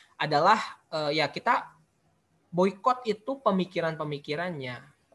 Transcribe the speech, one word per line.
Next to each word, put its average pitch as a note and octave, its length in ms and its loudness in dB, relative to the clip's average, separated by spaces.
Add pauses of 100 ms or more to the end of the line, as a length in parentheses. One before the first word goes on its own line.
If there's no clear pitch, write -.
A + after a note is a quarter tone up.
(160)
adalah, E3+ 460 4 (260)
eh, D#3 320 -2
ya D3 80 2
kita - 400 0 (800)
boikot G3 600 2
itu C4+ 340 -6
pemikiran-pemikirannya. D#3 1500 -4 (220)